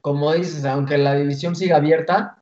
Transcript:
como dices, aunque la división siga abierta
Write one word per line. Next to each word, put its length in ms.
como 320
dices, 320
aunque 320
la 180
división 400
siga 220
abierta 640